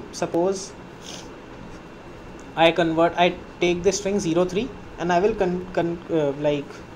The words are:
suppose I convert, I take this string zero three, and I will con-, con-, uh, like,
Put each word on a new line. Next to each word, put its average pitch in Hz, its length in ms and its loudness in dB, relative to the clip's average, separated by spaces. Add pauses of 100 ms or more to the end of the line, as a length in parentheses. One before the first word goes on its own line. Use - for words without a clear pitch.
(120)
suppose 175 640 0 (1800)
I 165 140 8
convert, 165 460 4
I 175 180 6 (260)
take 175 200 2
this 190 180 2
string 202 200 0
zero 165 240 4
three, 196 260 -2 (300)
and 175 140 0
I 175 80 6
will 220 120 4
con-, 180 380 0
con-, 170 260 0 (140)
uh, 151 200 2 (100)
like, 147 240 2 (300)